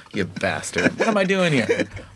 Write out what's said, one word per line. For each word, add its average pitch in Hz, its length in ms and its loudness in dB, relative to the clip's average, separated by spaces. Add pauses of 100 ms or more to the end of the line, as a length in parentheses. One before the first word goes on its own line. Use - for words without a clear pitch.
(140)
You 98 120 0
bastard. - 720 -2
What 214 100 2
am 214 80 2
I 196 100 2
doing 185 280 2
here? 123 340 2 (280)